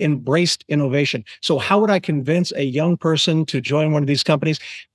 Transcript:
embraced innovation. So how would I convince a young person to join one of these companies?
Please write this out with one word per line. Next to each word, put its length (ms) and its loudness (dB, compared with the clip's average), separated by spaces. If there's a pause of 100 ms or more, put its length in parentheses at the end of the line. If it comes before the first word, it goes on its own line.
embraced 680 0
innovation. 560 0 (180)
So 160 0
how 200 2
would 120 2
I 80 4
convince 540 -2
a 120 -4
young 320 0
person 500 0
to 140 -2
join 320 0
one 100 2
of 40 -2
these 180 0
companies? 340 0 (360)